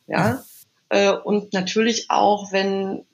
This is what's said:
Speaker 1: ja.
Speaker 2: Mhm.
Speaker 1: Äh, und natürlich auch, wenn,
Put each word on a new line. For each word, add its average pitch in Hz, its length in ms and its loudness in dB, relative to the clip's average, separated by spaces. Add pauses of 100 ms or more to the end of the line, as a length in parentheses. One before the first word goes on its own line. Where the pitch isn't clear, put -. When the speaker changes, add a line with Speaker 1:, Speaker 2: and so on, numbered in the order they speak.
Speaker 1:
ja. 214 280 0
Speaker 2:
Mhm. 269 40 -6 (520)
Speaker 1:
Äh, 196 220 4
und - 400 -2
natürlich 220 580 -2
auch, 196 420 2
wenn, 196 600 -2